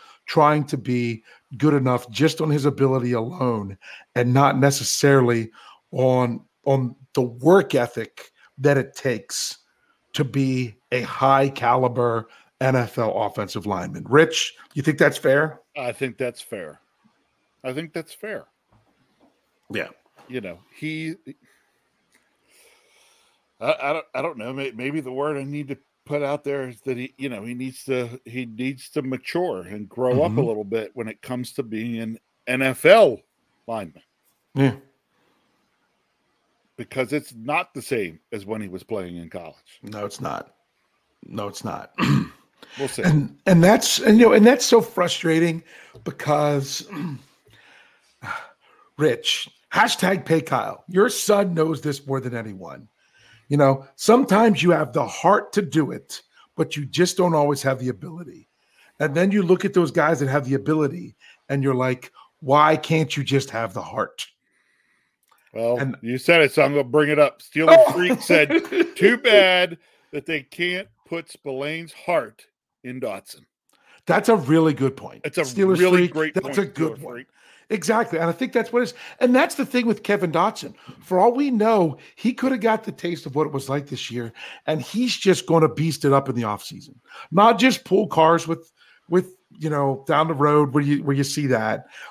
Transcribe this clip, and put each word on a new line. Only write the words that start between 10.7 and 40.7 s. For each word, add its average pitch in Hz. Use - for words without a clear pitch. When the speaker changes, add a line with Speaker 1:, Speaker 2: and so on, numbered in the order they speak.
Speaker 1:
a 127
high 135
caliber 120
N 131
F 117
L 110
offensive 104
lineman. -
Rich, 156
you 143
think 147
that's 151
fair? 151
Speaker 2:
I 123
think 127
that's 123
fair. 82
I 127
think 160
that's -
fair. 208
Speaker 1:
Yeah. 95
Speaker 2:
You 127
know, 90
he, 156
I, 135
I 143
don't, 160
I 131
don't 151
know. 120
May-, 135
maybe 135
the 127
word 143
I 139
need 143
to 139
put 147
out 143
there 139
is 120
that 127
he, 127
you 139
know, 110
he 120
needs 127
to, 127
he 123
needs 127
to 147
mature 131
and 101
grow 127
up 165
a -
Speaker 1:
Mm-hmm. 147
Speaker 2:
little 110
bit 107
when 110
it 107
comes 123
to 139
being 113
an 113
N 127
F 131
L 175
lineman. 104
Speaker 1:
Yeah. 135
Speaker 2:
Because 123
it's 139
not 139
the 135
same 92
as 101
when 107
he 98
was 90
playing 90
in 85
college. -
Speaker 1:
No, 104
it's -
not. -